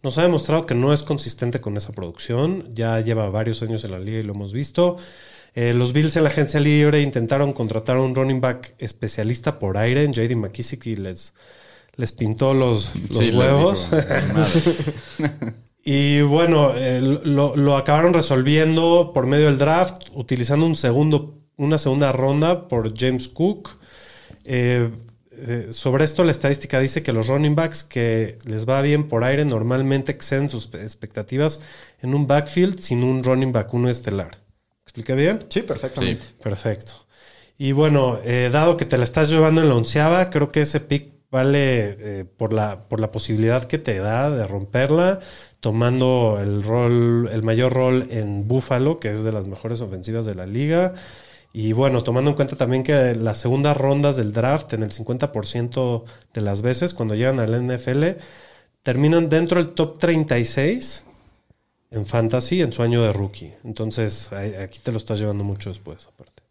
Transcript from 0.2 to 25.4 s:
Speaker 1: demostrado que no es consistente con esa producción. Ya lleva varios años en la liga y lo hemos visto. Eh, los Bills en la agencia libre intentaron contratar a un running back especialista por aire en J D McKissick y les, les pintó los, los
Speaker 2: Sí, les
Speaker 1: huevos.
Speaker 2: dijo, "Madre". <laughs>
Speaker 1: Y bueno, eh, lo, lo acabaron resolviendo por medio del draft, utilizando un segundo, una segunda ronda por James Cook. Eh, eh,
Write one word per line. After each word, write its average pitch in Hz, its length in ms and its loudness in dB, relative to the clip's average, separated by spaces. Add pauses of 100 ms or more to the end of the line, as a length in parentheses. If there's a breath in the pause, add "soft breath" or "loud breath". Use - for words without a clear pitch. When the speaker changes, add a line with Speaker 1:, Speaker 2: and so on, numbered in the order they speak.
Speaker 1:
demostrado 160 440 2
que - 80 -2
no 131 180 2
es 147 120 0
consistente 123 560 -4
con 104 160 -6
esa 101 160 -8
producción. 123 800 -4
Ya 113 260 0
lleva 110 300 -2
varios 110 320 -2
años 110 220 -6
en 101 80 -10
la 92 80 -10
liga 107 180 -6
y 110 60 -4
lo 104 80 -8
hemos 101 200 -8
visto. 175 440 0 (580 loud breath)
Eh, 120 200 0
los 123 180 2
Bills 151 240 2
en 160 80 4
la 147 60 2
agencia 147 280 0
libre 147 440 4
intentaron 139 500 0
contratar 113 460 -2
a - 20 2
un 127 140 0
running 135 260 0
back 127 380 -4
especialista 117 800 -4
por 98 160 -2
aire 120 260 2
en 147 100 2
J 117 140 0
D 123 80 0
McKissick 117 520 -6
y 113 100 -6
les, 92 380 -10 (600 loud breath)
les 120 160 -4
pintó 123 420 0
los, 123 380 2 (200)
los - 80 -2
Speaker 2:
Sí, 117 80 4
les 117 100 2
Speaker 1:
huevos. 143 540 4
Speaker 2:
dijo, 151 160 2 (280)
"Madre". 160 1200 0
<laughs> - 140 -20 (120)
Speaker 1:
Y 143 380 4
bueno, 147 540 6
eh, 127 240 0
lo, 143 560 2
lo 143 200 4
acabaron 156 380 4
resolviendo 160 1000 4
por 131 140 0
medio 147 200 4
del 139 120 4
draft, 165 560 0
utilizando 135 500 0
un 160 120 0
segundo, 147 640 0 (160)
una 151 200 0
segunda 139 360 2
ronda 143 560 0
por 110 280 -2
James 127 300 -2
Cook. - 540 -4 (640 loud breath)
Eh, 123 460 0 (420)
eh, 120 380 -8